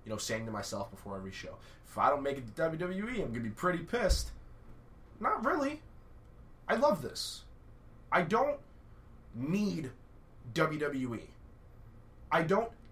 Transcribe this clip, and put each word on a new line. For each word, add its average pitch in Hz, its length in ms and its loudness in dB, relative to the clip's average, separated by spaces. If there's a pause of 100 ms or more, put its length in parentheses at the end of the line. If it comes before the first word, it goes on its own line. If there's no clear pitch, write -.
you 110 60 -10
know, 107 80 -4
saying 113 280 -2
to 113 60 -4
myself 101 380 -4
before 98 260 -10
every 95 160 -8
show, - 240 -10 (300)
"If - 120 -12
I 110 120 8
don't 139 120 4
make 139 160 0
it 120 80 -8
to 110 60 -10
W 160 260 0
W 190 300 -2
E, 240 140 -2
I'm 123 80 -2
gonna 113 140 -2
be 110 60 -2
pretty 170 340 2
pissed." - 480 2 (880)
Not 247 240 2
really. 285 380 2 (840)
I - 80 6
love 226 260 6
this. - 420 -6 (680)
I 180 120 6
don't 233 360 4 (760)
need 160 560 0 (640)
W 151 260 2
W 131 340 -2
E. - 160 -8 (1000)
I 165 100 6
don't 196 280 2 (220)